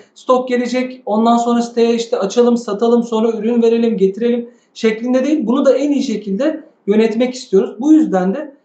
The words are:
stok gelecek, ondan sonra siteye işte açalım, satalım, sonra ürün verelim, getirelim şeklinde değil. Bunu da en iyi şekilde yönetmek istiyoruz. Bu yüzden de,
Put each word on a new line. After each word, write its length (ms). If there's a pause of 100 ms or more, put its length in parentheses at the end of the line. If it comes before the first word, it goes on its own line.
(160)
stok 320
gelecek, 580
ondan 320
sonra 240
siteye 340
işte 220
açalım, 400
satalım, 460
sonra 280
ürün 320
verelim, 340
getirelim 520 (240)
şeklinde 520
değil. 160
Bunu 240
da 120
en 140
iyi 120
şekilde 600 (240)
yönetmek 460
istiyoruz. 460
Bu 140
yüzden 420
de, 300